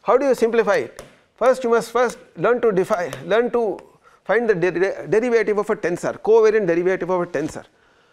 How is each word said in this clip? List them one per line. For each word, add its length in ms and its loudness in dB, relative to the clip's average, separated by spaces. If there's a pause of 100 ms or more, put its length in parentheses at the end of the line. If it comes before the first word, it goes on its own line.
How 120 4
do 120 2
you 80 4
simplify 400 0
it? 280 -6 (320)
First 280 2
you 80 0
must 200 0
first 280 -2 (180)
learn 240 0
to 100 2
define, 400 -2 (140)
learn 240 0
to 300 -2 (440)
find 240 0
the 60 4
de-, 180 0
de-, 380 -2
derivative 480 2
of 140 -2
a 40 0
tensor, 440 -6
covariant 480 4
derivative 420 0
of 120 -2
a 40 -2
tensor. 400 -8 (480)